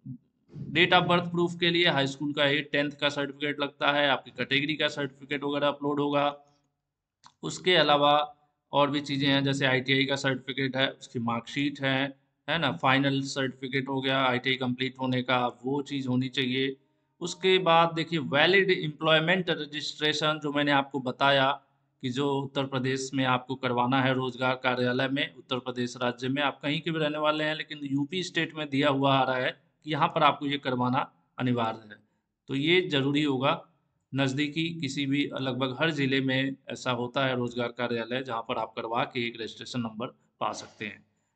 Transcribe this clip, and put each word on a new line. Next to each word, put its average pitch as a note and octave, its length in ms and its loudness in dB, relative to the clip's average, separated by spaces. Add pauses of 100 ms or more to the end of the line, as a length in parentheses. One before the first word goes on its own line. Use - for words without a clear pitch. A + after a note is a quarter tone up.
(720)
Date F3 200 4
of F3+ 120 6
birth F3 240 2
proof E3+ 300 -2
के F3 100 2
लिए E3+ 200 2
हाई C#3 180 2
school C#3+ 260 -6
का D3 120 2
ये C#3+ 160 2 (100)
टेंथ D3 200 0
का C#3+ 200 -2
certificate C#3+ 480 -4
लगता C#3+ 320 -2
है, D3 180 2
आपकी B2 240 -2
category C#3 420 -2
का D3+ 140 -2
certificate C#3+ 540 -8
वगैरह C#3+ 240 0
upload C#3+ 320 -2
होगा। C#3+ 360 0 (1080)
उसके E3 340 0
अलावा D3 380 6 (580)
और C#3+ 180 4
भी D3 100 0
चीज़ें C#3+ 260 -2
हैं, C#3 160 4
जैसे C#3 220 0
आईटीआई C3+ 400 4
का C#3 120 0
certificate C3+ 600 -2
है, C3+ 140 2
उसकी - 300 -10
marksheet C#3 600 -4
है, C3+ 360 -2 (300)
है D3+ 100 -2
ना, D3 160 0
Final C#3 520 2
certificate C3 640 -4
हो C3+ 120 -2
गया C3+ 220 0
आईटीआई B2+ 340 2
complete B2+ 420 -2
होने B2+ 240 0
का, B2+ 220 2 (140)
वो C3+ 240 -2
चीज़ C3+ 240 -6
होनी B2+ 220 0
चाहिए। C3+ 460 -2 (460)
उसके F#3 380 2
बाद E3 340 4
देखिए D#3+ 260 -2 (120)
valid F3+ 400 4
employment D#3+ 800 2
registration, D3+ 880 -2
जो D3 140 -4
मैंने D3 200 2
आपको C#3 280 2
बताया C3+ 500 4 (520)
कि C3 80 -2
जो C#3 220 0
उत्तर C#3 320 -2
प्रदेश C3 480 -2
में C3+ 140 2
आपको B2+ 300 0
करवाना B2 440 2
है C3 140 4
रोजगार B2+ 480 -2
कार्यालय B2 460 0
में, C#3 240 -2
उत्तर - 260 -6
प्रदेश B2 380 -6
राज्य B2 320 -2
में, C#3 120 -2
आप C3+ 200 -2
कहीं D3+ 200 -2
के E3 100 -4
भी D#3+ 80 -2
रहने D3+ 200 -2
वाले D3+ 240 0
हैं D#3 120 -2
लेकिन D#3 300 -10
यूपी C#3+ 380 -2
state E3+ 320 -2
में D3+ 140 -4
दिया C#3 200 2
हुआ C3+ 240 2
आ C3+ 100 4
रहा C3 140 0
है B2+ 120 0 (360)
कि D3+ 60 -6
यहाँ D#3 160 0
पर D#3 160 0
आपको C#3+ 240 4
ये C#3 120 -2
करवाना B2+ 400 0 (380)
अनिवार्य A2+ 520 -2
है, G#2 80 -20 (520)
तो C3+ 60 -4
ये E3 340 4
ज़रूरी C#3 340 2
होगा। C#3+ 380 0 (520)
नज़दीकी C#3+ 500 0 (180)
किसी C#3 240 -4
भी, C#3 180 2 (120)
लगभग C3 440 -4
हर D#3 120 2
ज़िले C#3 300 0
में C3+ 340 0 (140)
ऐसा A#2+ 240 -4
होता A#2+ 320 -2
है C3 100 0
रोजगार A#2+ 420 -2
कार्यालय, A#2+ 460 -4
जहाँ A#2 180 -6
पर A#2+ 160 -4
आप A2 180 -6
करवा A#2 300 -2
के B2 220 -6
एक A#2 80 -8
registration A2+ 440 -8
number A2+ 340 -6 (280)
पा G#2+ 120 -2
सकते - 320 -12
हैं। G2+ 180 -12 (320)